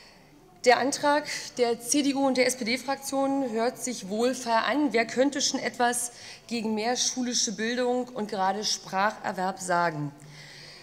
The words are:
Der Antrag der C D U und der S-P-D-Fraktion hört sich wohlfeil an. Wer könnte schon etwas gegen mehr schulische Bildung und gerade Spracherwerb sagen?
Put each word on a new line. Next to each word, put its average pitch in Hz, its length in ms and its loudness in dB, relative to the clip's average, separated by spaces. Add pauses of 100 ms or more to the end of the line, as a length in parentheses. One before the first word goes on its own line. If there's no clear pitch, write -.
(640)
Der 240 140 8
Antrag 285 460 2 (340)
der 233 200 2
C 285 220 2
D 269 140 2
U 277 100 2
und 262 100 4
der 247 120 4
S-P-D-Fraktion 269 1040 -2
hört 226 260 -2
sich 220 320 -8
wohlfeil 226 560 0
an. 269 260 2
Wer 226 140 4
könnte 277 340 2
schon 254 200 0
etwas 240 540 -2 (340)
gegen 220 260 -2
mehr 226 240 0
schulische 247 540 0
Bildung 247 580 0
und 208 180 -6
gerade 196 360 0
Spracherwerb 190 960 -2
sagen? 170 520 0 (720)